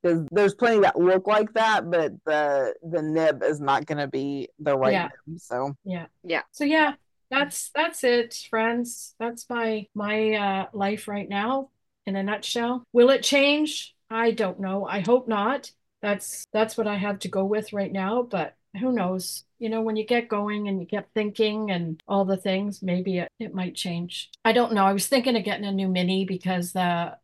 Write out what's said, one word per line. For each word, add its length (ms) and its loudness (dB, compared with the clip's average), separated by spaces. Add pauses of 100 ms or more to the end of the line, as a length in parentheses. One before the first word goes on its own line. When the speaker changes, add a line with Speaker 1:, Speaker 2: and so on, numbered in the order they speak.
Speaker 1:
'Cause 280 2
there's 220 4
plenty 280 4
that 180 4
look 260 4
like 280 4
that, 360 2
but 220 2 (140)
the, 580 2
the 180 -2
nib 400 2
is 180 0
not 280 0
gonna 200 -2
be 420 -4 (100)
the 180 0
right 160 4
Speaker 2:
Yeah. 160 0 (160)
Speaker 1:
nib, 160 -14
so. 420 -4
Speaker 2:
Yeah. 220 -8 (180)
Speaker 3:
Yeah. 280 -4
Speaker 2:
So, 120 -6
yeah, 300 4 (380)
that's, 420 -2
that's 300 -4
it, 320 2 (160)
friends. 680 -2
That's 300 -8
my, 460 -4
my, 400 0
uh, 380 -2
life 340 -4
right 200 -6
now 440 -2 (340)
in 100 -4
a 60 -2
nutshell. 600 -2 (100)
Will 160 8
it 140 4
change? 720 2 (160)
I 180 2
don't 300 -2
know. 260 -4
I 140 -4
hope 280 2
not. 440 0 (300)
That's, 520 -4
that's 240 0
what 100 -2
I 100 -2
have 220 -2
to 80 -8
go 160 -2
with 300 -2
right 180 -2
now, 300 -2
but 340 -4 (240)
who 120 0
knows? 540 -2 (120)
You 120 -6
know, 120 -2
when 140 -2
you 100 -2
get 220 0
going 400 -4
and 120 -2
you 60 -6
get 300 -6
thinking 560 0
and 360 -4
all 180 2
the 120 0
things, 460 -4
maybe 340 -2
it, 120 -4 (100)
it 160 -10
might 180 -4
change. 560 -8 (140)
I 80 4
don't 220 4
know. 120 4
I 80 4
was 140 -2
thinking 280 2
of 80 0
getting 220 -4
a 60 -4
new 160 0
mini 380 2
because 480 -2
the 500 -2